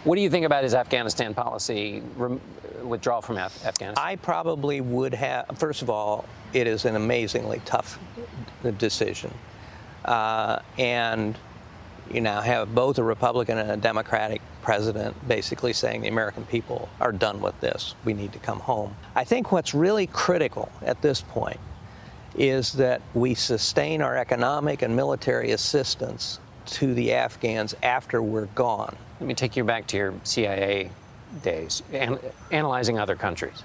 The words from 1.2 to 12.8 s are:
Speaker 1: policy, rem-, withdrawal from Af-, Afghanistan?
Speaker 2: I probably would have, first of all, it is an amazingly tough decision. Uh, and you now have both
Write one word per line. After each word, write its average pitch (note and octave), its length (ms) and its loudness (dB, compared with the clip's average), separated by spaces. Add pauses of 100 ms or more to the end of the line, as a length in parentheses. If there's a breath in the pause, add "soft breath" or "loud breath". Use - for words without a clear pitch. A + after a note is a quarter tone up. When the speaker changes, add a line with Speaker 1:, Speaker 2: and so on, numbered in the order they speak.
Speaker 1:
policy, A2 680 -2 (140)
rem-, B2 260 -2 (420)
withdrawal A#2+ 380 0
from A2+ 160 -4
Af-, F#2 280 -6
Afghanistan? G#2+ 380 0
Speaker 2:
I F#3 120 -2
probably D#3+ 680 -2
would B2+ 320 0
have, B2+ 320 -2 (140)
first D3+ 240 0
of A#2+ 80 0
all, G#2+ 340 0 (280)
it B2 120 4
is A2 200 2
an A2 100 2
amazingly A2+ 720 0
tough - 340 -2 (800)
decision. - 520 0 (720 loud breath)
Uh, A2 560 2 (200)
and A2+ 580 2 (720)
you A#2 100 0
now G#2+ 220 2
have A2 320 2
both B2+ 240 4